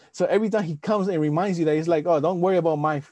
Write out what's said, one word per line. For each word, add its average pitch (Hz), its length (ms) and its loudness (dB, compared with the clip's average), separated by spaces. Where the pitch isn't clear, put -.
So - 140 -4
every 214 240 0
time 208 160 -2
he 156 120 -6
comes 196 300 -2
and 180 120 -2
reminds 165 380 0
you 165 80 0
that, 151 100 2
he's 160 120 -2
like, 160 180 0
"Oh, 165 140 2
don't 170 220 0
worry 185 160 2
about 160 200 2
my 147 240 -2